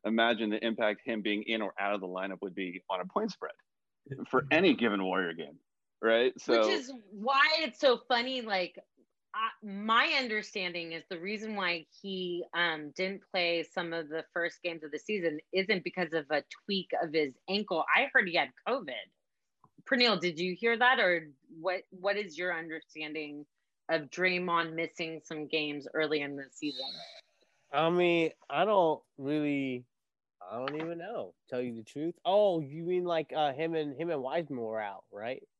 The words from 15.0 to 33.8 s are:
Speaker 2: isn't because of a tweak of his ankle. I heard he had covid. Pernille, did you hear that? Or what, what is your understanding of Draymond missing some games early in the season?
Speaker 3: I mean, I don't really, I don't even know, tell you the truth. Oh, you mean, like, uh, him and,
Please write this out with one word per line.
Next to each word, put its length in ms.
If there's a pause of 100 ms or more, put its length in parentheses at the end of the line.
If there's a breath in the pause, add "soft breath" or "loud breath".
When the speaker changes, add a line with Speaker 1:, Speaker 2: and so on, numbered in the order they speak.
Speaker 2:
isn't 320
because 300
of 180
a 100 (240)
tweak 260 (120)
of 80
his 220 (160)
ankle. 340 (100)
I 200
heard 160
he 60
had 140 (160)
covid. 280 (880)
Pernille, 380
did 180
you 180
hear 200
that? 220
Or 280 (320)
what, 300
what 260
is 220
your 200
understanding 880 (440)
of 140
Draymond 720
missing 520
some 220
games 460
early 280
in 160
the 140
season? 340 (880)
Speaker 3:
I 160
mean, 420 (180)
I 160
don't 360 (160)
really, 680 (680)
I 60
don't 180
even 220
know, 360 (160)
tell 120
you 140
the 80
truth. 320 (100)
Oh, 360
you 220
mean, 200
like, 320
uh, 180
him 220
and, 240